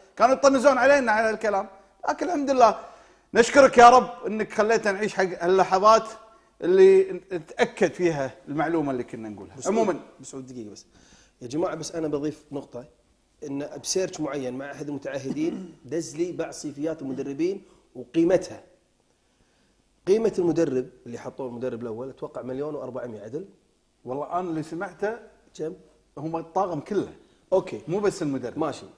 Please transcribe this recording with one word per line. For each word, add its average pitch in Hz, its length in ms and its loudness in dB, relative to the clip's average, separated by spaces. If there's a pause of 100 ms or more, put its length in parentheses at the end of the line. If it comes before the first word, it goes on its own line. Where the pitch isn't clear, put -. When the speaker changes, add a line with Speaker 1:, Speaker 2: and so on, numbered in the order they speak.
(160)
Speaker 1:
كانوا 247 180 4
يطنزون 269 440 6
علينا 262 340 4
على 220 180 2
الكلام، 208 360 -2 (420)
لكن 302 180 -4
الحمد 294 240 -2
لله 240 280 6 (560)
نشكرك 240 440 6
يا 240 120 12
رب 247 180 8 (180)
إنك 214 260 -6
خليتنا 220 400 2
نعيش 202 220 -4
حق 190 100 0 (160)
هاللحظات 190 680 4 (540)
اللي 190 580 6 (120)
نتأكد 180 600 -2
فيها 151 380 -2 (180)
المعلومة 156 440 -2
اللي 123 100 -4
كنا 110 260 -14
نقولها. 98 280 -16
Speaker 2:
بس 131 120 -14
Speaker 1:
عمومًا 202 280 0 (240)
Speaker 2:
بس 135 140 -20
دقيقة 127 360 -14
بس. - 160 -20 (560)
يا 123 60 -14
جماعة 156 260 -4
بس 160 180 -12
أنا 160 160 -6
بضيف 147 440 -6
نقطة، 123 320 -14 (640)
إن 139 220 -8 (140)
بسيرش - 380 -6
معين 135 380 -6
مع 139 140 -12
أحد 143 160 -12
المتعهدين 147 840 -8
<clears throat> - 100 -20
دز 147 320 -8
لي 170 160 -4
بعض 143 180 -8
سيفيات 147 520 -8
المدربين 139 600 -6 (320)
وقيمتها. 165 680 0 (1400)
قيمة 214 320 2
المدرب 151 480 0 (200)
اللي 117 120 -14
حطوه 135 280 -12
المدرب 120 360 -8
الأول 117 260 -10
أتوقع 131 340 -14
مليون 139 320 -8
وأربعمية 120 480 -12
عدل. 120 220 -12 (600)
Speaker 1:
والله 139 280 -10
أنا 175 80 -4
اللي 160 220 -6
سمعته 185 540 -8 (420)
Speaker 2:
كم؟ 160 140 -8 (460)
Speaker 1:
هم 165 180 -6
الطاقم 165 440 -4
كله. 180 280 -4 (440)
Speaker 2:
أوكي. 147 360 -2
Speaker 1:
مو 180 100 -4
بس 202 240 -2
المدرب. 131 360 -6
Speaker 2:
ماشي. 147 280 -6 (120)